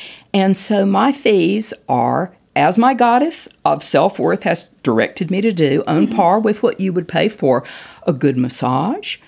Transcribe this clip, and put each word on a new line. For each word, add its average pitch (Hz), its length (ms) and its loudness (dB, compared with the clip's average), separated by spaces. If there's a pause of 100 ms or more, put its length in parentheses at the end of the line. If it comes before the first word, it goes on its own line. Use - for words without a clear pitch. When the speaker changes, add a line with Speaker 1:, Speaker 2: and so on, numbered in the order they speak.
(340)
Speaker 1:
And 190 220 2
so 196 300 0
my 202 260 2
fees 208 600 0 (160)
are, 127 440 0 (220)
as 160 220 2
my 247 160 4
goddess 247 540 0 (180)
of 147 180 -2
self-worth 160 600 0
has 170 220 -2 (180)
directed 120 480 0
me 190 100 -2
to 226 100 2
do, 156 360 0
on 170 200 2
Speaker 2:
Mm-hmm. 220 80 -6
Speaker 1:
par 196 240 4
with 214 240 -2
what - 160 0
you 190 140 -2
would 170 140 -4
pay 170 220 0
for 127 340 0 (440)
a 170 60 2
good 135 240 0
massage, 131 800 -2 (100)